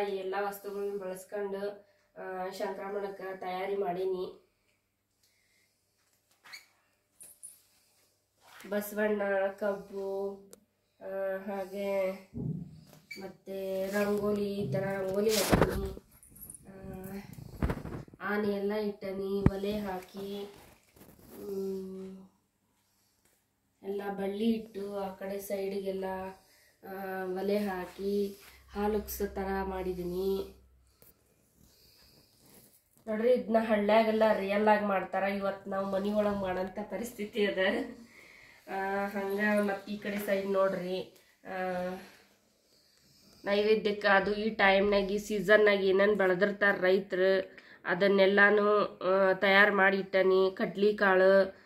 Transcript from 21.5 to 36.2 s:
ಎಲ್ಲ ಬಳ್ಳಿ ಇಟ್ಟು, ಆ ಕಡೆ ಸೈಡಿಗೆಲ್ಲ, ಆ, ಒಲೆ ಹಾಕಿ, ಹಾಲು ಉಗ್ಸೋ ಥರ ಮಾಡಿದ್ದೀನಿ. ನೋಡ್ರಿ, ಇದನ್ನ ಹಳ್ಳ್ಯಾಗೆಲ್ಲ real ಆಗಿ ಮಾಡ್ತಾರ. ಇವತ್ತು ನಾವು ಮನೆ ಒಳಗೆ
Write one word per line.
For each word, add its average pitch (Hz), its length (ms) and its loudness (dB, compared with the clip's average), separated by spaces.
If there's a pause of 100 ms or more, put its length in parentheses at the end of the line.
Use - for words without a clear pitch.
ಎಲ್ಲ 196 260 -6
ಬಳ್ಳಿ 196 420 -2
ಇಟ್ಟು, 202 460 -6
ಆ 190 160 -6
ಕಡೆ 196 260 -10
ಸೈಡಿಗೆಲ್ಲ, 196 680 -6 (800)
ಆ, 190 400 -8 (180)
ಒಲೆ 202 160 0
ಹಾಕಿ, 196 840 -4 (260)
ಹಾಲು 208 280 -2
ಉಗ್ಸೋ 202 280 -6
ಥರ 196 380 -4
ಮಾಡಿದ್ದೀನಿ. 185 920 -4 (2500)
ನೋಡ್ರಿ, 226 240 4
ಇದನ್ನ 220 280 4
ಹಳ್ಳ್ಯಾಗೆಲ್ಲ 220 640 4 (140)
real 202 300 2
ಆಗಿ 208 180 6
ಮಾಡ್ತಾರ. 190 380 0
ಇವತ್ತು 196 460 -4
ನಾವು 196 160 -2
ಮನೆ 196 280 -2
ಒಳಗೆ 208 260 0